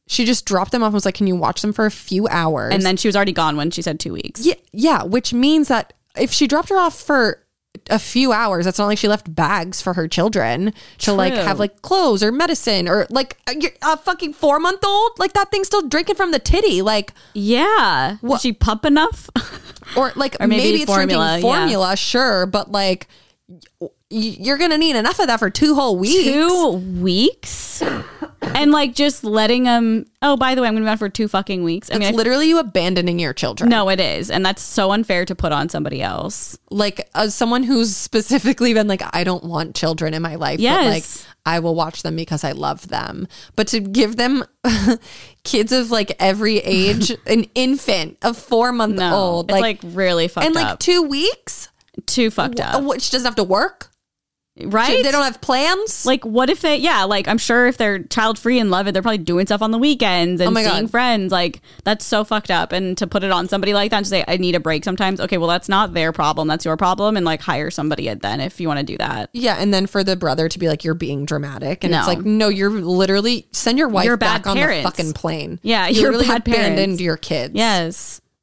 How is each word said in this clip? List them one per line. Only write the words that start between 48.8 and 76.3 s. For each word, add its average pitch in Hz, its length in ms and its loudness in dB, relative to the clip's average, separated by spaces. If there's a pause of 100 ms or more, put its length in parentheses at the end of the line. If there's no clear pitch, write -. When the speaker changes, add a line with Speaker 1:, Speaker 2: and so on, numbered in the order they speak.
Speaker 2:
No, 202 60 2
it's, 196 60 4
Speaker 1:
like, 220 220 -2
Speaker 2:
like, 175 120 -12
really 180 320 2
fucked 262 180 -2
Speaker 1:
and, 320 100 2
like, 330 120 0
Speaker 2:
up. - 120 -6
Speaker 1:
two 359 240 2
weeks? 294 640 -4 (360)
Speaker 2:
Too 233 260 2
fucked 233 280 -4
Speaker 1:
Wh-, - 160 -2
Speaker 2:
up. 277 80 -2
Speaker 1:
which 277 280 -2
doesn't 247 140 -2
have 240 100 -4
to 214 80 2
work? 190 460 -2 (680)
Speaker 2:
Right? 233 460 2
Speaker 1:
They 269 80 0
don't 285 120 4
have 254 180 -4
plans? 339 640 0
Speaker 2:
Like, - 180 2
what 247 260 2
if 330 120 0
they, 302 160 2
yeah, 262 260 2
like, 202 240 0
I'm 220 100 2
sure 240 300 4
if 262 80 2
they're 202 280 0
child-free 226 540 0
and 214 140 2
love 190 160 0
it, 202 60 0
they're 190 80 0
probably 220 160 0
doing 175 280 0
stuff 208 160 0
on 220 100 0
the 226 60 0
weekends 185 600 2
and 180 80 2
Speaker 1:
Oh - 40 4
my 226 120 2
Speaker 2:
seeing 208 200 0
Speaker 1:
God. 220 80 -4
Speaker 2:
friends. 233 420 0
Like, 175 260 -2 (240)
that's 214 220 -2
so 214 180 0
fucked 214 260 -4
up. 165 220 0
And 185 280 -2
to 208 60 -2
put 190 200 -2
it 190 60 0
on 180 180 0
somebody 196 240 0
like 202 180 2
that 220 60 2
and 202 80 -2
to 196 40 -6
say, 190 200 0
"I 185 80 0
need 180 180 0
a 165 60 0
break 156 240 -2
sometimes." 190 340 -2
Okay, 185 180 -2
well, 170 120 0
that's 175 180 -2
not 196 260 0
their 160 200 0
problem. 156 340 0
That's 156 160 -2
your 160 140 -2
problem. 202 400 0
And, 180 80 0
like, 160 160 -2
hire 151 280 -4
somebody 147 440 -4
then 104 260 -6
if 180 220 -8
you 165 80 -2
wanna 143 140 -2
do - 140 -8
that. - 360 -6
Speaker 1:
Yeah, 233 260 -2
and 202 140 0
then 196 140 0
for 196 180 -2
the 190 100 0
brother 165 320 -2
to 165 100 -6
be 175 120 0
like, 151 160 -2
"You're 160 80 0
being 143 320 -6
dramatic." 143 580 -6
And 180 100 0
it's 147 140 0
Speaker 2:
No. 180 60 2
Speaker 1:
like, 170 100 -4
"No, 214 240 2
you're 202 240 0
literally, 196 800 0
send 240 260 0
your 294 120 2
wife 202 160 2
Speaker 2:
You're 240 100 4
bad 220 280 0
Speaker 1:
back - 40 -8
on 196 80 0
the 190 60 2
Speaker 2:
parents. 196 240 0
Speaker 1:
fucking 165 260 -2
plane." 165 520 -6
Speaker 2:
Yeah, 208 260 0
Speaker 1:
You 214 100 4
Speaker 2:
you're 262 140 4
Speaker 1:
literally 240 160 0
Speaker 2:
bad 233 180 0